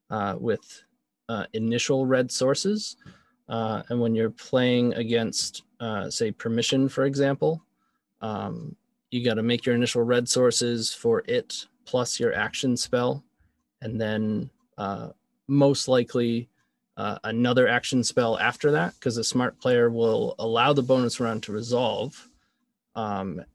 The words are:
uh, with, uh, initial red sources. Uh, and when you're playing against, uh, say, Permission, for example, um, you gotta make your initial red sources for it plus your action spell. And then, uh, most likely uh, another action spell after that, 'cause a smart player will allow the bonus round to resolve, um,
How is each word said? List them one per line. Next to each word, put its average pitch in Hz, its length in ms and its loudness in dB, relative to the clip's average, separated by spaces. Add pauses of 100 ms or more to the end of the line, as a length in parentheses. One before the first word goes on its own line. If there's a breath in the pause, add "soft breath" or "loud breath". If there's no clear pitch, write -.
(100)
uh, 101 280 -4
with, - 460 -6 (440)
uh, 110 240 -4
initial 120 540 0
red 127 240 2
sources. 190 680 0 (520 soft breath)
Uh, 110 400 -4
and 123 120 -2
when 117 140 2
you're 110 160 2
playing 123 640 2
against, 113 720 -2 (160)
uh, 110 280 -4
say, 110 220 -2
Permission, 117 580 0
for 135 160 0
example, 139 580 0 (600)
um, 107 540 -6 (340)
you 120 140 -2
gotta 113 180 2
make 120 240 0
your 123 80 2
initial 120 280 0
red 123 260 2
sources 120 640 2
for 117 320 0
it - 400 -4 (180)
plus 123 340 -2
your 117 140 2
action 120 440 -2
spell. 127 460 0 (600)
And 113 180 -6
then, 107 500 -2 (280)
uh, 113 300 -6 (380)
most 139 420 4
likely 120 600 0 (480)
uh, 104 280 -6
another 123 440 4
action 120 360 2
spell 113 340 0
after 123 340 0
that, 170 280 0
'cause 120 160 -2
a 113 80 -4
smart 127 360 -2
player 120 300 4
will 113 480 0
allow 117 340 2
the 139 100 4
bonus 127 380 2
round 113 220 -2
to 104 100 -10
resolve, 117 760 -2 (640)
um, 98 500 -6 (100)